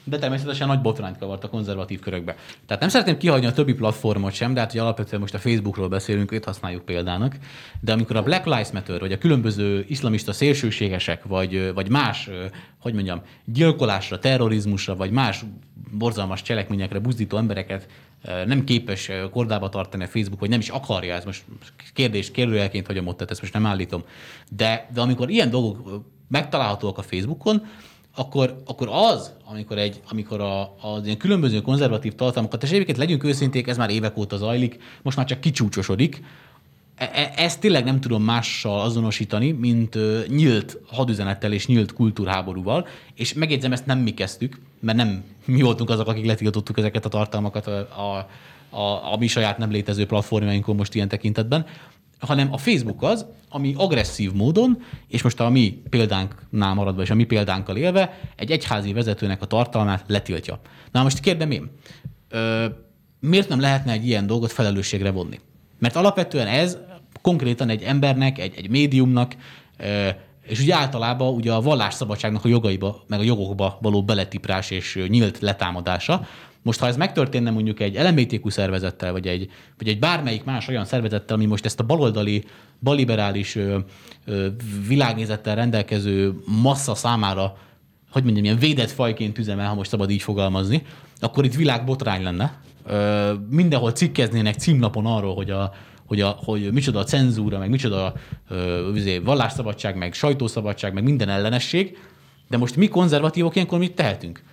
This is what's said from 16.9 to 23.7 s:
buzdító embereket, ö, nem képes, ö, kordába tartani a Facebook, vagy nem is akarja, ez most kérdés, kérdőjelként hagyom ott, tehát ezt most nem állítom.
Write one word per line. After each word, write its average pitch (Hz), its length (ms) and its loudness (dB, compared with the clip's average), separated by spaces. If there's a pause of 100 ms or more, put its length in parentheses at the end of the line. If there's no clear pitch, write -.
buzdító 107 380 -2
embereket, 98 500 -4 (380)
ö, 90 220 -6
nem 135 180 0
képes, 113 440 -2
ö, 95 220 -6
kordába 107 380 -2
tartani 95 360 -6
a 87 40 -8
Facebook, 101 320 -4
vagy 104 100 0
nem 117 100 4
is 98 80 -4
akarja, 92 460 -4
ez 87 100 -8
most 95 200 -12 (500)
kérdés, 107 360 0
kérdőjelként 104 560 0
hagyom 95 200 -4
ott, 87 100 -6
tehát 90 160 -8
ezt - 80 -10
most 95 120 -12
nem 107 140 0
állítom. 92 360 -2 (540)